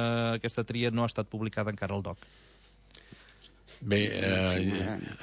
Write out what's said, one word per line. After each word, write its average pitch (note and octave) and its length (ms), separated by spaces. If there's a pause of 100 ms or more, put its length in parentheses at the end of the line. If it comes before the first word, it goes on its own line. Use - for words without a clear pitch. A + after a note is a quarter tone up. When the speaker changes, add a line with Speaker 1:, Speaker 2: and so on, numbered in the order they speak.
(400)
Speaker 1:
aquesta - 240
tria A#2+ 260
no A#2 140
ha A#2 80
estat G#2+ 180
publicada G#2+ 460
encara G2+ 240
al - 60
doc. F2+ 120 (1600)
Speaker 2:
Bé, G#2 260
Speaker 3:
No, F#2+ 460
sí, F#2 100
Speaker 2:
eh, G2 80
Speaker 3:
m'agrada. F#2+ 520